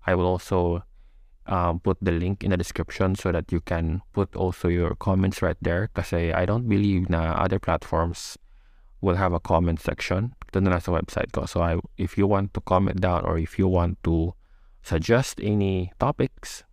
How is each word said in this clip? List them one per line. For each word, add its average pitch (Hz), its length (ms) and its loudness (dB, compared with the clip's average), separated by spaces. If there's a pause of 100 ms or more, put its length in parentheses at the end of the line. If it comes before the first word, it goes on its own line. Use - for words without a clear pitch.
I 92 80 2
will 90 160 2
also, 87 560 -2 (640)
um, 87 320 0
put 95 160 2
the 90 160 0
link 90 320 -2
in 95 80 2
the - 20 0
description 92 640 -2
so 90 160 0
that 80 160 -2
you 87 80 0
can 82 420 -2 (140)
put 98 240 0
also 90 320 0
your 87 240 0
comments 95 480 0
right 82 160 0
there, 87 340 -2
kasi 85 380 -2
I 87 160 0
don't 113 240 0
believe 98 400 2
na 82 240 0
other 87 240 0
platforms - 800 -2 (640)
will 92 160 2
have 92 160 2
a 82 80 -2
comment 85 400 2
section. 104 500 -2 (220)
Doon 95 160 4
na 90 80 2
lang 87 80 -6
sa 90 80 0
website - 400 -2
ko. - 160 -2
So - 100 -2
I, 85 220 0 (160)
if 87 180 -4
you 101 140 4
want 98 240 0
to - 80 -4
comment 92 400 2
down 90 240 2
or 82 100 0
if 82 220 -4
you 95 80 4
want 90 400 2
to 82 260 2 (480)
suggest 113 640 0
any 98 560 0
topics - 640 -2 (100)